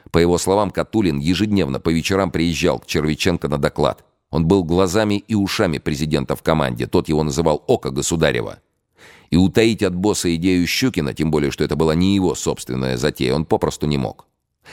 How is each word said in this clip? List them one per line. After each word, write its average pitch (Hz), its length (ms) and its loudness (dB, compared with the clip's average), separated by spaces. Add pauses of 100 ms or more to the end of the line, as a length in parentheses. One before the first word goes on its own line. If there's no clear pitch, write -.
(120)
По 85 60 2
его 87 200 4
словам, 98 340 0
Катулин 85 480 0
ежедневно 85 600 0
по 85 100 -4
вечерам 87 420 0
приезжал 82 480 0
к - 80 -20
Червиченко 78 600 -2
на 71 100 -2
доклад. 73 460 -2 (280)
Он 80 140 0
был 95 180 4
глазами 98 640 0
и 110 60 -4
ушами 98 460 0
президента 73 560 -2
в - 80 -14
команде, 64 420 0
тот - 240 0
его 78 140 0
называл 76 420 0
"Око 113 240 0
Государева". 67 680 -2 (720)
И 80 60 4
утаить 110 440 4
от 92 140 0
босса 90 400 0
идею 87 320 2
Щукина, 87 480 -2
тем 80 160 -2
более, 73 180 2
что 78 140 -2
это 73 120 -2
была 80 200 2
не 95 180 4
его 92 220 2
собственная 64 600 -4
затея, 65 360 -2
он 78 120 -2
попросту 78 420 -2
не 73 100 0
мог. 57 300 -6 (460)